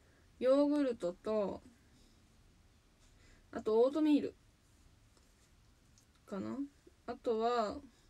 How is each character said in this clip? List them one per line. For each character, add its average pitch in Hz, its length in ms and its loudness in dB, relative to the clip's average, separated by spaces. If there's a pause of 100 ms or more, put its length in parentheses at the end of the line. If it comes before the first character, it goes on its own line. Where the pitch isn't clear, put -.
(380)
ヨ 262 260 4
ー - 40 2
グ 294 160 2
ル 247 100 0
ト 175 180 -4
と、 214 480 -4 (1900)
あ - 80 -8
と 226 220 4
オ 262 80 4
ー - 20 -8
ト 311 80 0
ミ 302 180 4
ー 208 40 0
ル - 120 -6 (1900)
か 196 140 -8
な？ 220 160 -6 (500)
あ 240 80 -8
と 226 260 -2
は、 233 360 -2 (340)